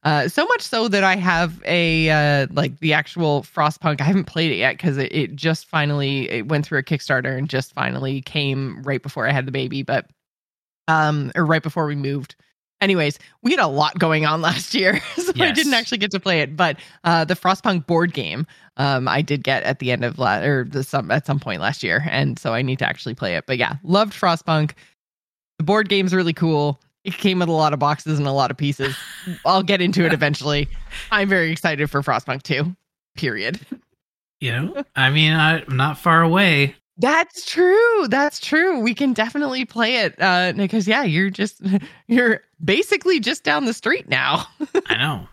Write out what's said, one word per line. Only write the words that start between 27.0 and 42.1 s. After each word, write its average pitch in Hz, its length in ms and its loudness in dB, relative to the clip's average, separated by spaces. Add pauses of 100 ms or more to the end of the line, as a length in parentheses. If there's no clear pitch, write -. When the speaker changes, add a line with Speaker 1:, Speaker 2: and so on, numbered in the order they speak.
Speaker 1:
It 190 140 -8
came 185 220 0
with 175 100 0
a - 20 2
lot 156 220 2
of 147 40 -8
boxes 147 400 0
and 143 80 0
a 139 60 -2
lot 135 180 2
of 127 60 -8
pieces. 135 400 -2 (240)
Speaker 2:
<laughs> - 240 -12
Speaker 1:
I'll 190 180 4
get 180 200 0
into 180 240 2
it 156 80 2
eventually. 147 520 0 (460)
I'm 202 160 2
very 170 240 2
excited 151 380 -2
for 143 100 -2
Frostpunk 135 440 -2
two. 151 300 -2 (400)
Period. 117 460 -4 (800)
Speaker 2:
You 123 120 -4
know, 196 320 -4 (120)
I 131 140 4
mean, 156 240 4
I, 160 300 2
I'm 131 120 -4
not 143 220 0
far 165 240 4
away. 165 540 4 (200)
Speaker 1:
That's 302 500 0
true. 403 600 4
That's 285 320 0
true. 320 400 2
We 226 140 0
can 269 200 0
definitely 254 500 -2
play 233 320 0
it, 208 240 0
uh, 180 340 2
because, 202 320 0
yeah, 220 160 2
you're 185 280 2
just, 196 320 -6 (220)
<laughs> - 240 -20
you're 233 340 4 (200)